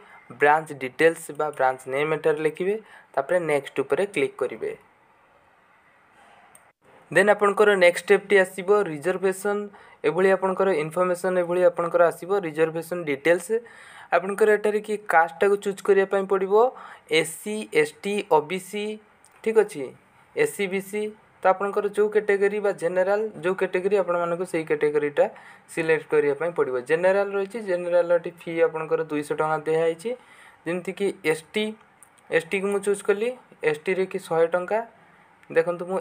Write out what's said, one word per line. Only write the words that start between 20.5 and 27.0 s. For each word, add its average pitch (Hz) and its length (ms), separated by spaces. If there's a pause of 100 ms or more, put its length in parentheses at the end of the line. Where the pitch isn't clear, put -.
ସି, 202 100
ବି 190 140
ସି। 208 220 (400)
ତ 185 60
ଆପଣଙ୍କର 202 380 (100)
ଯେଉଁ 208 120
କ୍ୟାଟେଗୋରୀ 202 520
ବା 202 120
ଜେନେରାଲ, 185 480 (160)
ଯେଉଁ 170 180
କ୍ୟାଟେଗୋରୀ 185 420
ଆପଣମାନଙ୍କୁ 175 480
ସେଇ 165 200
କ୍ୟାଟେଗୋରୀଟା 151 600 (500)
ସିଲେକ୍ଟ 160 360
କରିବା 147 240
ପାଇଁ 165 240
ପଡ଼ିବ। 127 220
ଜେନେରାଲ 180 560